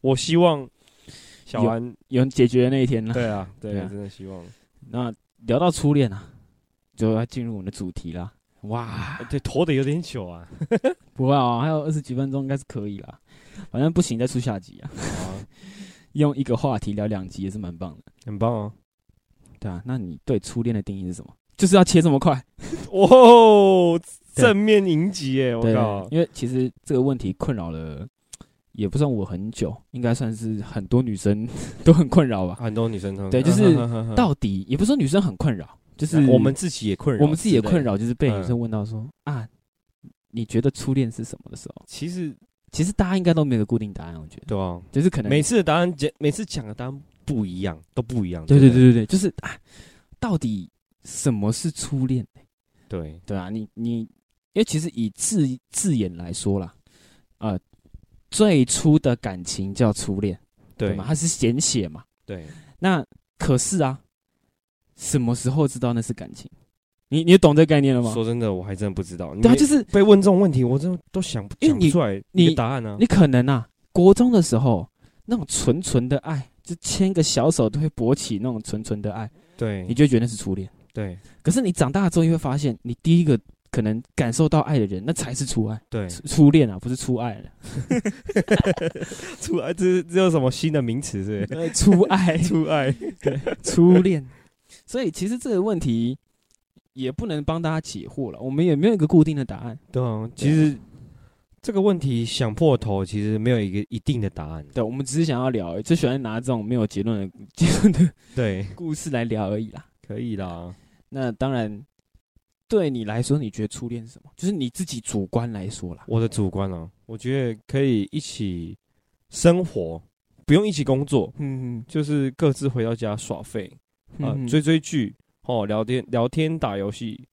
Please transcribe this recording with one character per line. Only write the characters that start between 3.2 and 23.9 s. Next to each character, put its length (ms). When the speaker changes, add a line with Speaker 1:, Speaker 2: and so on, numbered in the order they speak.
Speaker 1:
啊， 240
对， 100
Speaker 2:
对 100
啊。 60
Speaker 1:
真 100
的 120
希 160
望。 180
Speaker 2:
那 240
聊 120
到 140
初 220
恋 180
啊， 180
就 180
要 120
进 200
入 80
我 60
们 60
的 60
主 200
题 200
啦。 220
哇。 560
Speaker 1:
对， 100
拖 260
得 80
有 100
点 180
久 260
啊。 200
<laughs> 340
Speaker 2:
不 140
会 80
啊， 240
还 80
有 160
二 80
十 100
几 140
分 160
钟 120
应 40
该 80
是 120
可 200
以 120
啦。 200
反 100
正 100
不 100
行， 160
再 80
出 140
下 200
集 200
啊。 160
Speaker 1:
好 360
啊。 160
Speaker 2:
<laughs> 340
用 220
一 80
个 120
话 220
题 160
聊 140
两 200
集 160
也 80
是 60
蛮 180
棒 300
的。 60
Speaker 1:
很 120
棒 280
啊。 60
Speaker 2:
对 120
啊， 140
那 120
你 260
对 160
初 220
恋 120
的 80
定 160
义 100
是 60
什 120
么？ 80
就 100
是 80
要 80
切 180
这 80
么 100
快。 140
Speaker 1:
<laughs> 280
哦， 1080